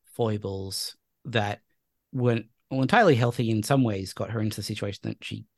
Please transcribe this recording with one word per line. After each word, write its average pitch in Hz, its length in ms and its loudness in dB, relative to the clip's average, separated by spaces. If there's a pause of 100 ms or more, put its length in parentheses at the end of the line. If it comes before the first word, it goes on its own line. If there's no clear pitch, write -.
(160)
foibles 101 800 -4 (300)
that 110 360 -2 (500)
weren't 123 340 0 (240)
all 131 120 -2
entirely 180 340 6
healthy 120 340 2
in 110 140 2
some 135 200 4
ways, 98 300 -2
got 101 160 -6
her 113 100 -4
into 107 180 -2
the 104 60 -8
situation 104 400 -6
that 110 200 -8
she 107 220 -10 (120)